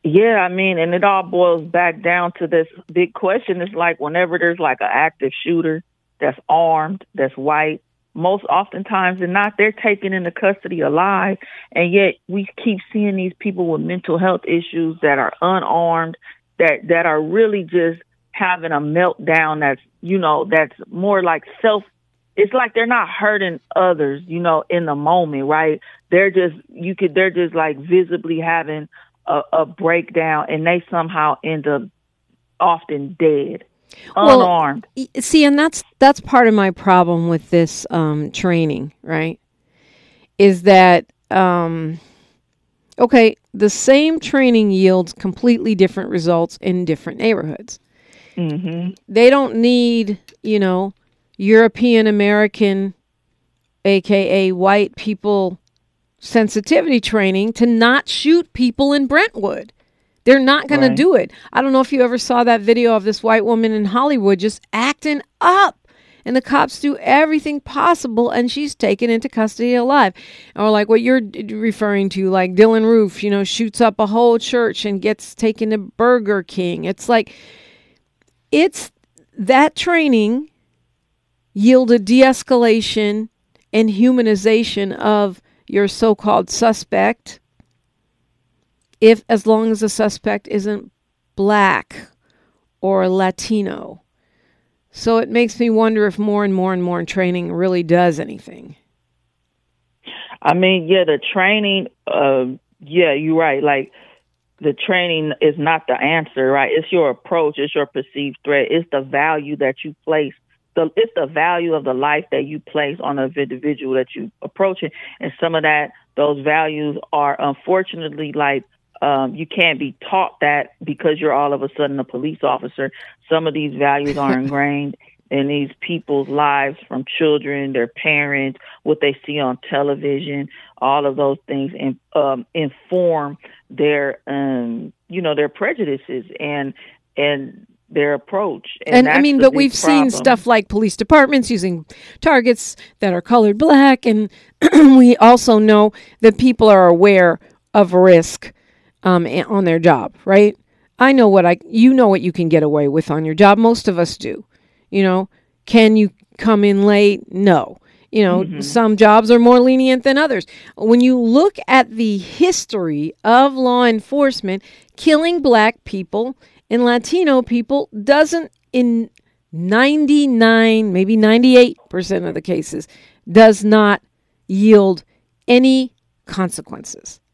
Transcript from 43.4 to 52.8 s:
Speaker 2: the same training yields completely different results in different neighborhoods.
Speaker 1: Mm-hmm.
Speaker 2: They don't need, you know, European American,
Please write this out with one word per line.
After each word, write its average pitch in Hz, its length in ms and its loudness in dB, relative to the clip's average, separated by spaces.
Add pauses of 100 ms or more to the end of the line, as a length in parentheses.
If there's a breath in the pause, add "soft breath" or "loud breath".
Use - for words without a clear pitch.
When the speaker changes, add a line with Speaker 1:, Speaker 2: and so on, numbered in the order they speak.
Speaker 2:
the 208 180 0
same 302 480 2
training 240 520 2
yields 185 420 2
completely 226 600 -2
different 190 360 -2
results 170 500 -2
in 180 240 -2
different - 340 -6
neighborhoods. 214 600 -4 (580 soft breath)
Speaker 1:
Mm-hmm. 175 580 -6 (140)
Speaker 2:
They 226 200 4
don't 269 280 2
need, 233 640 0 (240)
you 214 160 -2
know, 190 360 -2 (420)
European 220 680 4
American, 208 880 0 (880)